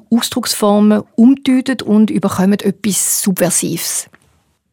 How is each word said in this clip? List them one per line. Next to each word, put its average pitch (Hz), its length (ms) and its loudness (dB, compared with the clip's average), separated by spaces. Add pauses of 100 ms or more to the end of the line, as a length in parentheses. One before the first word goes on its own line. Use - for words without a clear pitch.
(100)
Ausdrucksformen 214 920 0 (120)
umgedeutet 254 680 2
und 214 280 2
überkommen 196 500 0
etwas - 640 -4
Subversives. - 840 -4 (640)